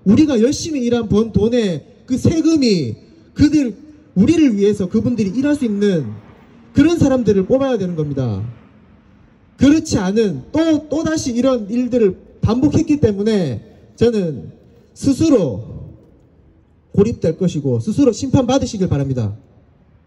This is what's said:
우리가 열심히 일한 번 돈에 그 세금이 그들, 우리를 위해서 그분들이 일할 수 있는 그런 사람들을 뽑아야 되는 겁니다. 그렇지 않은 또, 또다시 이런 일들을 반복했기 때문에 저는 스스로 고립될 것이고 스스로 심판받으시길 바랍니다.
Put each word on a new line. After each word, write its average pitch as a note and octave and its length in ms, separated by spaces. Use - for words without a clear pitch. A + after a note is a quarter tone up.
우리가 B3+ 360
열심히 C#4+ 420
일한 A#3 260
번 G#3+ 220
돈에 G#3 540
그 B3+ 120
세금이 C4 800
그들, C#4+ 420
우리를 C4 420
위해서 G3 320
그분들이 A3 400
일할 C#4 260
수 C#4 100
있는 G3+ 400
그런 D#4+ 260
사람들을 A3 460
뽑아야 C4 320
되는 F3+ 180
겁니다. C3+ 480
그렇지 D4+ 400
않은 G3 540
또, D#4 380
또다시 D#4 440
이런 A#3+ 360
일들을 A3+ 460
반복했기 C#4+ 580
때문에 G3+ 640
저는 G3 560
스스로 A#3 680
고립될 G3 440
것이고 C#3+ 420
스스로 A3+ 320
심판받으시길 B3 760
바랍니다. C3 480